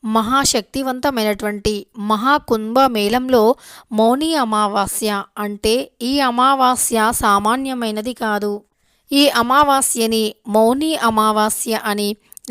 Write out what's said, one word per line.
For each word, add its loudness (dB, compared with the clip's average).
మహాశక్తివంతమైనటువంటి -2
మహాకుంభ 0
మేళంలో 2
మౌని 2
అమావాస్య. -2
అంటే -2
ఈ -2
అమావాస్య 2
సామాన్యమైనది -2
కాదు. -2
ఈ 4
అమావాస్యని 2
మౌని 2
అమావాస్య 0
అని -2